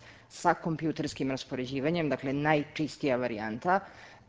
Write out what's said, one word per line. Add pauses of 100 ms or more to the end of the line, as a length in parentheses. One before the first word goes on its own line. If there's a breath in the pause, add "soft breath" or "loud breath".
(280 loud breath)
sa
kompjuterskim
raspoređivanjem,
dakle
najčistija
varijanta. (480 loud breath)